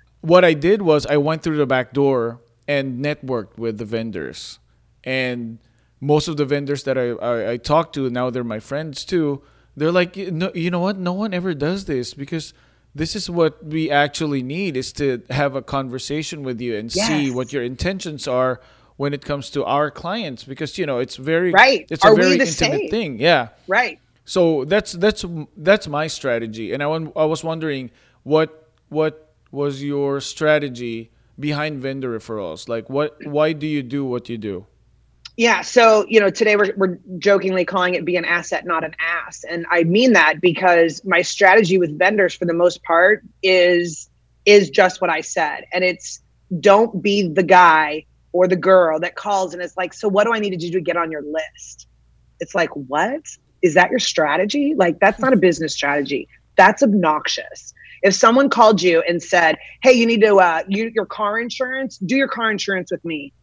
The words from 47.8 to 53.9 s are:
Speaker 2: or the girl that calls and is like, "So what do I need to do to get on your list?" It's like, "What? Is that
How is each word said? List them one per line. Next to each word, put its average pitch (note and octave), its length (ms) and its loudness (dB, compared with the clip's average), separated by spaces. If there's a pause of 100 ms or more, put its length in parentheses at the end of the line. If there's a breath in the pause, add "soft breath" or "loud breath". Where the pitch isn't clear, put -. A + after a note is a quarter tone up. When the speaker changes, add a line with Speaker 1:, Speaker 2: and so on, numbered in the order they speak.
Speaker 2:
or F3+ 140 4
the F3+ 80 0
girl F3 440 4
that E3+ 160 -6
calls F#3+ 380 -4
and F3+ 80 -12
is F3 160 -10
like, F3+ 160 -6
"So - 140 -6
what G3+ 180 2
do A#3 80 0
I A3 60 -2
need G#3 100 -4
to F#3 80 -4
do E3+ 140 -6
to F#3 100 -2
get E3 160 -2
on E3 140 -2
your D3+ 100 -8
list?" - 640 -10 (520)
It's - 160 -10
like, E3+ 160 0
"What? D#3 500 -4 (400)
Is E3 140 2
that F3+ 160 4